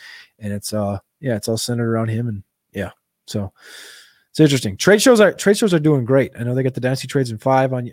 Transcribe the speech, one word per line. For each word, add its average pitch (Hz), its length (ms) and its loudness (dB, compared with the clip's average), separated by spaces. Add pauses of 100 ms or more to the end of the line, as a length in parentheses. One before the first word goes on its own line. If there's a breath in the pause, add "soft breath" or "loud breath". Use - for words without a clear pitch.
(380 loud breath)
And 101 120 -8
it's, 101 220 -8
uh, 101 260 -2 (220)
yeah, 123 160 -2
it's 101 100 -8
all 113 120 -2
centered 120 340 -4
around 113 160 -2
him. 117 180 -4
And 101 160 -8 (300)
yeah, 95 200 -8 (340)
so 98 260 -6 (800 loud breath)
it's - 100 -6
interesting. 135 380 2
Trade 202 240 4
shows 240 180 6
are, 190 140 6
trade 202 240 0
shows 190 160 2
are 165 40 2
doing 147 280 2
great. 131 300 2
I 117 60 -10
know 123 120 -4
they 131 80 -2
got 131 120 -2
the 131 60 -8
Dynasty 131 260 -4
Trades 127 240 -2
in 110 80 -8
Five 131 360 0
on, 120 180 -6